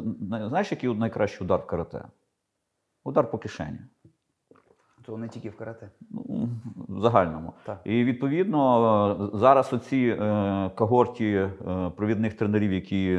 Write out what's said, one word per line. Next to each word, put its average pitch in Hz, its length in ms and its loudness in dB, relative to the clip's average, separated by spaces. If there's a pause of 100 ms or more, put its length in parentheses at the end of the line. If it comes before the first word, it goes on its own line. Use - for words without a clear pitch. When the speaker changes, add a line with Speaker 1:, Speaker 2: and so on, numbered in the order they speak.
(200)
Speaker 1:
зна-, 107 280 -6
знаєш, 185 240 -2
який 127 220 -2
найкращий 107 520 -2
удар 90 140 2
в - 60 -14
карате? - 380 -6 (1000)
Удар 135 260 2
по 110 80 -4
кишені. 78 400 -10 (1300)
Speaker 2:
То 110 120 -10
не 113 100 -8
тільки 113 220 -12
в 98 60 -16
карате. 110 340 -14 (200)
Speaker 1:
Ну, - 380 -6 (400)
в 95 120 -8
загальному. 85 520 2 (140)
Speaker 2:
Так. 101 180 -10
Speaker 1:
І, 117 200 2
відповідно, 123 1300 2
е, 104 40 -4
зараз 131 340 6
оці, 123 480 2
е, 101 540 0
когорті, 113 600 2
е, 92 600 -2
провідних 107 380 0
тренерів, 104 380 0
які 95 460 0